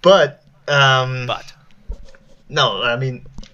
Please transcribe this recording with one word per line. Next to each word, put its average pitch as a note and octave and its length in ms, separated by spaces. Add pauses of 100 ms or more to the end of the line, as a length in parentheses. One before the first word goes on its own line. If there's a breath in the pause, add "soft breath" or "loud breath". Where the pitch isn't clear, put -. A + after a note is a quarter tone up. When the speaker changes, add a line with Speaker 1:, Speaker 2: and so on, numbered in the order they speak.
Speaker 1:
But, E3+ 400 (280)
um, C3 580
Speaker 2:
But. - 240 (960)
Speaker 1:
no, B2 340
I A#2+ 140
mean, B2+ 300 (280)